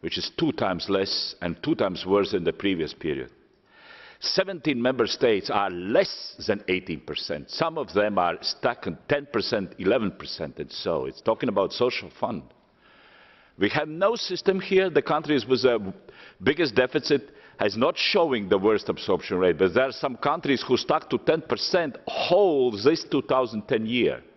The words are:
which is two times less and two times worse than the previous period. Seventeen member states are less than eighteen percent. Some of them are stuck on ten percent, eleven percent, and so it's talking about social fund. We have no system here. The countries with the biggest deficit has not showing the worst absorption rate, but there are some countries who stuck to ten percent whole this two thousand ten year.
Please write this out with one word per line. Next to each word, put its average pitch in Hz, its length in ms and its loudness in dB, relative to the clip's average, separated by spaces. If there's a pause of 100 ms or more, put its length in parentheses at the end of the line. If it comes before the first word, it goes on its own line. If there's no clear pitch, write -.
which - 160 -6
is 90 220 -6
two 156 140 2
times 92 360 -2
less 95 540 0
and 85 200 -6
two 151 120 0
times 95 320 -2
worse 98 240 4
than 92 140 -2
the 82 100 0
previous 87 400 -2
period. 67 360 -6 (880)
Seventeen 170 640 -2
member 123 260 2
states 110 440 2
are 101 180 0
less 95 680 -2 (100)
than 101 220 -2
eighteen 90 320 -4
percent. 71 500 -8
Some 165 260 -2
of 135 160 -6
them 104 260 2
are 85 220 0
stuck - 460 -4
on 87 100 -6 (120)
ten 143 220 0
percent, 101 480 -2
eleven 104 340 2
percent, - 460 -12
and 73 140 -10
so 80 320 -4
it's 67 160 -10
talking 113 300 -2
about 98 240 0
social 123 440 -2
fund. 107 240 -6 (1160)
We 101 120 2
have 151 180 -2
no 196 280 0
system 190 440 -2
here. 190 280 2
The 151 140 2
countries 147 420 0
with 120 180 2
the 113 300 2 (500)
biggest 143 320 2
deficit 131 560 0 (280)
has 101 180 0
not 139 200 2
showing 135 520 0
the 98 100 4
worst 104 300 2
absorption 90 500 -2
rate, 90 200 4
but 92 160 4
there 131 140 2
are 127 40 -6
some 131 240 -4
countries 147 500 0
who 123 120 2
stuck - 320 -2
to 127 80 0
ten 160 240 2
percent 151 640 -2
whole 165 640 4
this 113 400 2
two 139 120 2
thousand 117 460 0
ten 110 160 0
year. 107 380 0 (140)